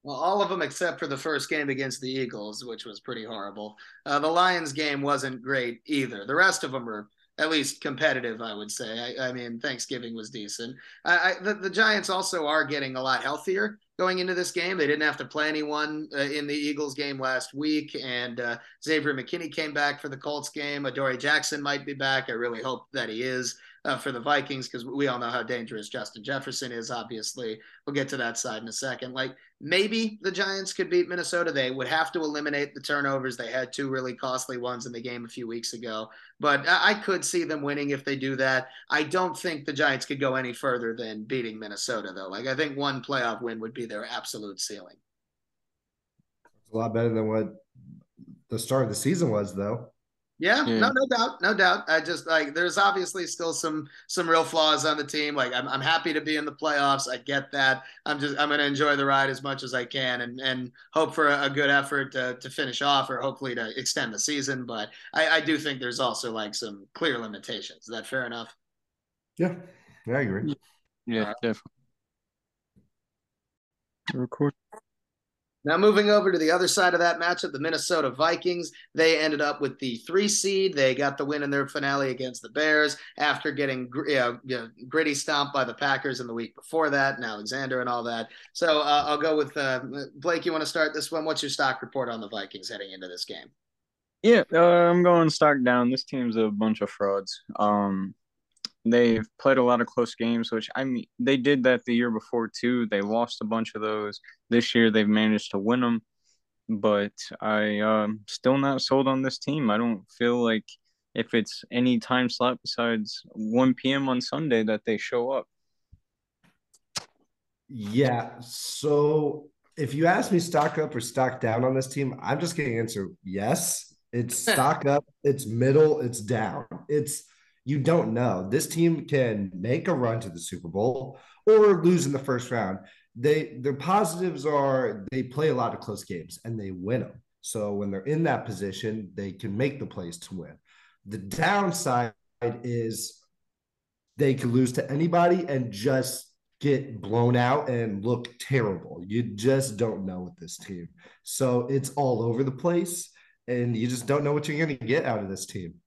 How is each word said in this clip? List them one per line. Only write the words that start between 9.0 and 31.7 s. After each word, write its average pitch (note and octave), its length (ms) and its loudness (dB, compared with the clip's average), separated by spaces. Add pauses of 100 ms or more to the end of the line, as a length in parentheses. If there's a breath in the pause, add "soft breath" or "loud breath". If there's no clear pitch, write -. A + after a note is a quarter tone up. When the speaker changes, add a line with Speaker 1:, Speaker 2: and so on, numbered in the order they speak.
Speaker 1:
I, C3 100 -2
I B2 40 -4
mean, A#2+ 280 -8
Thanksgiving A#2+ 540 -6
was A2 160 -10
decent. A#2 460 -10 (280 loud breath)
I, F3 120 2
I, F3+ 260 2
the, G3+ 100 -2
the G3 160 -6
Giants G#3 400 2
also F#3 380 -2
are D#3 180 2
getting C#3 320 -4
a C3 60 -4
lot C3 200 0
healthier F#3+ 560 -4 (200)
going F#3 200 0
into F3+ 160 -2
this F3+ 160 -2
game. F3+ 280 -2
They D3+ 80 4
didn't D3+ 200 2
have C#3+ 120 0
to C3+ 80 -8
play D3+ 220 -2
anyone, D3+ 680 -4
uh, C#3+ 60 -2
in C#3+ 260 -2
the C#3+ 80 -4
Eagles D3 400 -4
game C#3 260 -6
last C3 320 -2
week, D3+ 500 -2
and, B2 380 -6
uh, A#2+ 160 -4 (260 loud breath)
Xavier D3+ 300 0
McKinney C#3+ 420 -8
came D3+ 200 -6
back C#3+ 260 0
for D3+ 80 -10
the C3+ 80 -10
Colts D3 320 -6
game. C#3+ 380 -6
Adoree C3 320 -2
Jackson D3 420 0
might C#3+ 240 -4
be C#3+ 80 -8
back. C3+ 380 -2
I - 20 -4
really A#2 300 -4
hope B2 320 -6
that A#2 160 -4
he A2 120 -6
is, B2+ 360 -4 (260 loud breath)
uh, C#3 120 -2
for C3+ 160 -6
the B2 80 -8
Vikings, C#3 480 -2
'cause A#2+ 160 -10
we C#3 220 -2
all B2 120 -2
know A#2+ 120 -4
how A#2+ 120 -4
dangerous A2+ 460 -8
Justin A2 340 -10
Jefferson C3+ 500 -6
is, A#2 180 -8
obviously. A2+ 680 -8 (280 loud breath)
We'll C#3+ 80 -6
get C3+ 160 0
to C#3 80 -4
that A#2 200 -4
side A2 240 -6
in A#2 60 -12
a A2 40 -12
second. B2+ 420 -8
Like, C3 200 -4 (240 soft breath)
maybe G#3 640 0
the F#3 80 0
Giants F#3+ 420 -4
could F#3 160 -4
beat F3 200 2
Minnesota. F3 440 -2
They C3+ 180 0